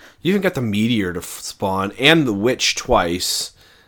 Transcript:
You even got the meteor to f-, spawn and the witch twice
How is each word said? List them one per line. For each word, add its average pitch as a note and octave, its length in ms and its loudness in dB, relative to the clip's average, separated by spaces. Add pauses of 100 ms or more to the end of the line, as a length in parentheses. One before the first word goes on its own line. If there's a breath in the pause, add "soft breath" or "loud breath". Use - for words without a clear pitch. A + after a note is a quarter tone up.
(220 loud breath)
You E3 100 0
even G3+ 100 2
got F#3+ 120 0
the C3+ 80 -4
meteor G#2+ 520 0
to F2 60 -6
f-, - 200 -12
spawn F#2+ 580 -4
and D3 300 4
the A2 60 0
witch A2+ 420 0
twice F2+ 800 0 (340 soft breath)